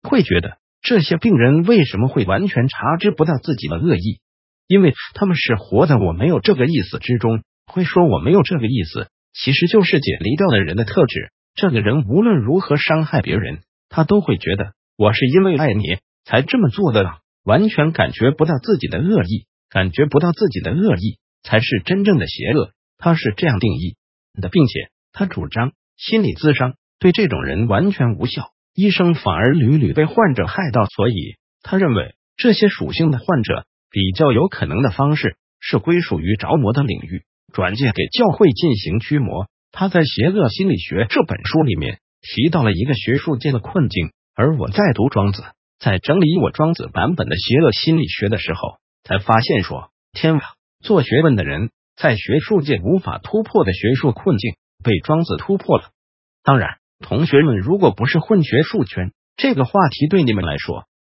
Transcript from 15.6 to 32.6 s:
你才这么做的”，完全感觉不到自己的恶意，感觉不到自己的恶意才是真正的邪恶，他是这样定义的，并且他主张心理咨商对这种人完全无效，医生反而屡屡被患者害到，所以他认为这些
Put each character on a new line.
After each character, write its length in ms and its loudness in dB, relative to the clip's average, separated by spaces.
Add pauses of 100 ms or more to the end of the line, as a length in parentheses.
你 100 0 (400)
才 180 0
这 160 -2
么 120 4
做 220 0
的”， 140 2 (380)
完 260 2
全 220 0
感 200 0
觉 200 2
不 140 0
到 120 0
自 200 0
己 100 -6
的 120 -4
恶 240 2
意， 220 -4 (240)
感 220 0
觉 140 2
不 140 2
到 120 2
自 160 0
己 140 -4
的 100 -4
恶 240 2
意 240 -6 (240)
才 160 2
是 240 -2
真 200 -2
正 140 4
的 100 0
邪 240 -6
恶， 200 0 (260)
他 180 2
是 200 -2
这 100 -4
样 140 2
定 140 0
义 240 -6 (440)
的， 80 -6
并 160 4
且 240 -6 (220)
他 140 -4
主 220 -8
张 260 -4 (240)
心 260 0
理 100 -2
咨 240 0
商 180 -2 (240)
对 120 4
这 160 0
种 160 -2
人 240 -2
完 240 2
全 240 0
无 100 -4
效， 260 -10 (220)
医 160 2
生 240 2
反 220 -2
而 160 4
屡 260 2
屡 140 0
被 140 2
患 280 0
者 140 -2
害 240 -6
到， 140 2
所 240 -2
以 260 -6 (280)
他 140 -2
认 160 2
为 220 -4 (220)
这 160 2
些 160 4